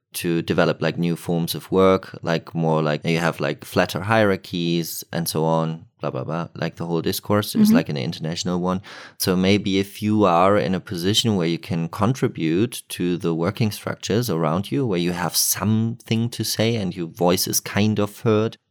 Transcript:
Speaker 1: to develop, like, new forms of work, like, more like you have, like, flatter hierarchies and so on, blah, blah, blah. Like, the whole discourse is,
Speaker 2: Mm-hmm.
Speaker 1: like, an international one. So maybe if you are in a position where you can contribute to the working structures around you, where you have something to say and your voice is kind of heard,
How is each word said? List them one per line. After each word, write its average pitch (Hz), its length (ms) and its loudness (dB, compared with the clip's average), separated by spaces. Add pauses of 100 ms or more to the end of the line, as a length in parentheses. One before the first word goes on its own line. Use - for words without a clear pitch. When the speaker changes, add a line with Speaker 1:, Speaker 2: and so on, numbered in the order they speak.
(140)
Speaker 1:
to 85 280 0
develop, 80 380 2
like, 80 160 0
new 85 200 0
forms 85 400 -2
of - 160 -12
work, 95 500 4
like, 82 320 -4
more 80 280 2
like 76 220 -2
you 82 140 2
have, 82 220 -2
like, 73 240 -4
flatter 90 360 -2
hierarchies 90 1040 0 (100)
and 85 160 -4
so 78 160 0
on, 80 420 0 (140)
blah, 73 100 -4
blah, 65 120 -6
blah. 80 320 -6
Like, 80 220 -6
the 85 100 -8
whole 82 160 -2
discourse 104 540 -2
is, 214 100 6
Speaker 2:
Mm-hmm. 220 80 6
Speaker 1:
like, - 140 2
an - 80 -4
international 85 640 -4
one. 92 200 -2 (380)
So 95 160 0
maybe 95 460 4
if - 200 -6
you 107 240 4
are 92 320 6
in 82 160 2
a 92 60 0
position 101 560 0
where 85 140 2
you 82 100 0
can 82 300 -4
contribute 104 1000 0
to 90 260 -2
the 85 180 -2
working 98 380 0
structures - 580 -4
around 82 400 0
you, 139 160 -2
where 90 140 0
you 87 100 0
have 87 240 -4
something 113 960 0
to 110 140 -6
say 113 320 0
and 92 180 -4
your 87 140 -6
voice 90 400 0
is - 100 0
kind 104 400 0
of 104 220 -2
heard, 110 360 2 (140)